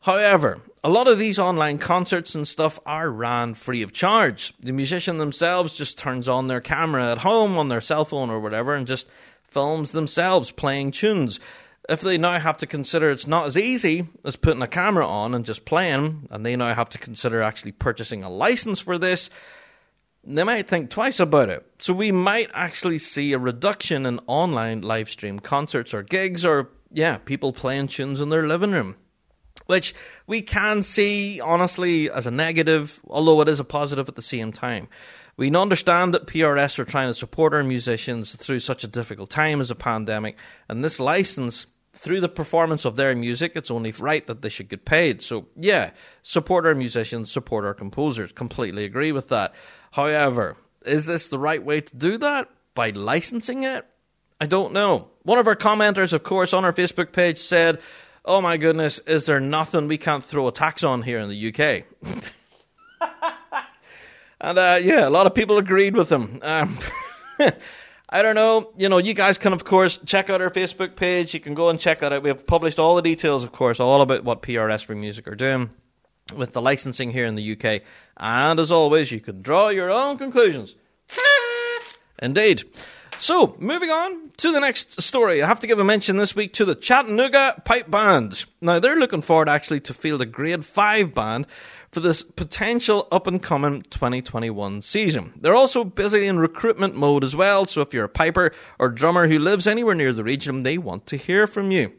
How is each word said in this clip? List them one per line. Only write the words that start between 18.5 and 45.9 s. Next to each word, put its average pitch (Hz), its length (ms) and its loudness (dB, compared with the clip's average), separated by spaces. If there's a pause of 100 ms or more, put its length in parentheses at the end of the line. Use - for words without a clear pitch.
for 180 180 -4
this, 180 320 -2 (920)
they 147 200 -2
might 220 240 -2
think 165 220 -2
twice 254 300 -4
about 147 300 4
it. 80 160 -8 (140)
So - 140 -2
we 202 180 0
might 196 420 0
actually 165 440 -4
see 143 360 -4
a 131 60 0
reduction 135 680 -4
in 120 200 -4
online 120 560 -2
live 110 280 -4
stream 101 300 -10
concerts 143 540 -4
or 107 80 -6
gigs 180 440 -4
or, 143 240 2 (220)
yeah, 156 260 -2
people 135 360 -6
playing 135 340 -4
tunes 139 340 -6
in 147 80 -4
their 156 180 0
living 175 240 0
room. 110 240 -2 (680)
Which 180 300 0 (320)
we 220 140 -4
can 214 420 0
see, 202 560 -2
honestly, 170 720 0
as 123 180 -6
a 117 40 -4
negative, 156 760 0
although 156 340 6
it 151 80 6
is 147 100 0
a 135 40 -6
positive 143 460 -6
at 131 60 -18
the 117 60 -14
same 110 300 -8
time. 113 360 -8 (500)
We 139 180 0
understand 180 580 2
that - 140 -2
P 160 160 0
R 143 140 4
S 143 200 0
are 127 80 -4
trying 135 220 -2
to 120 60 -4
support 156 400 0
our 147 100 2
musicians 120 720 -4
through 131 240 -6
such - 240 -6
a 117 40 -10
difficult 104 420 -10
time 151 320 0
as 123 100 -6
a 113 40 -6
pandemic, 107 600 -6 (320)
and 113 160 -6
this 151 160 -6
license, 139 680 -4 (260)
through 185 260 -4
the 180 100 -2
performance 160 560 -2
of 113 100 -2
their 135 200 0
music, 120 400 -4
it's 151 160 -10
only 113 280 -6
right 151 280 -2
that 113 140 -10
they 110 80 -6
should 98 180 -14
get - 160 -14
paid. 156 380 2
So, 104 340 -10
yeah, 165 360 0 (300)